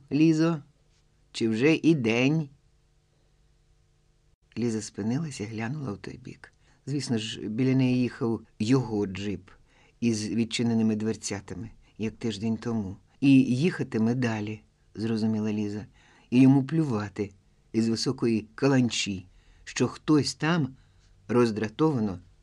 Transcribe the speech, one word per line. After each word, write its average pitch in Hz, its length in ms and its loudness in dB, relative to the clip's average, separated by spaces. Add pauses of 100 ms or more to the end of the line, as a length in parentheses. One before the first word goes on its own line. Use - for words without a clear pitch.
(120)
Лізо! 160 520 4 (680)
Чи 113 180 -2
вже 127 260 4
і 160 200 4
день?" 135 540 0 (2000)
Ліза 110 240 -2
спинилася, 123 640 -6
глянула 113 460 -8
в 98 60 -10
той - 200 -14
бік. - 360 -20 (320)
Звісно 131 320 -4
ж, 104 300 -8
біля 127 280 0
неї 127 240 2
їхав 117 420 -2 (180)
його 110 480 0
джип 95 420 -8 (500)
із 107 300 0
відчиненими 113 680 0
дверцятами, 104 760 -8 (260)
як 110 160 -6
тиждень 110 440 -4
тому. 107 400 -6 (220)
І 139 220 8
їхатиме 123 760 0
далі, 110 460 -4 (340)
зрозуміла 110 580 -2
Ліза. 104 320 -6 (440)
І 123 120 4
йому 135 220 8
плювати 117 680 -2 (400)
із 113 180 2
високої 113 640 -2
каланчі, 123 720 0 (360)
що - 240 -2
хтось 143 480 0
там 156 400 -2 (520)
роздратовано 110 920 0 (240)